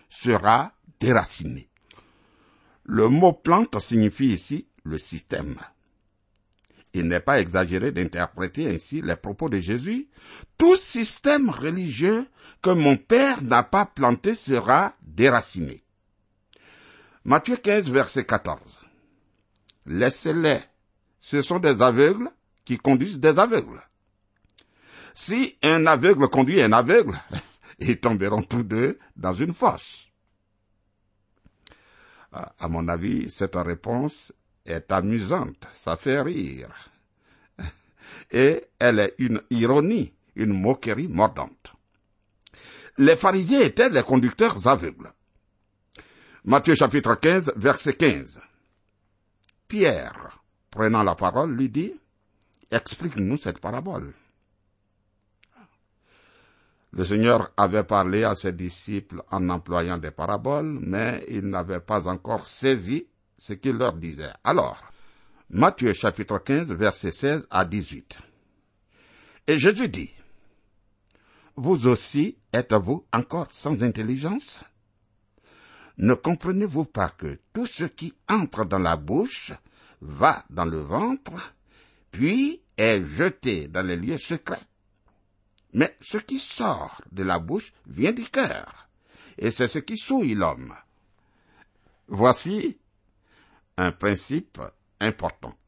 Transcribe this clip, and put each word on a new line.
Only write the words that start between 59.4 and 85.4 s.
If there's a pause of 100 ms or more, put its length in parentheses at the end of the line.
employant
des
paraboles,
mais
ils
n'avaient
pas
encore
saisi (300)
ce
qu'il
leur
disait. (120)
Alors, (720)
Matthieu
chapitre
quinze,
versets
seize
à
dix-huit. (1300)
Et
Jésus
dit, « (1400)
Vous
aussi (160)
êtes-vous
encore
sans
intelligence ? (1400)
Ne
comprenez-vous
pas
que (140)
tout
ce
qui (160)
entre
dans
la
bouche (480)
va
dans
le
ventre, (560)
puis (140)
est
jeté
dans
les
lieux
secrets ? (1120)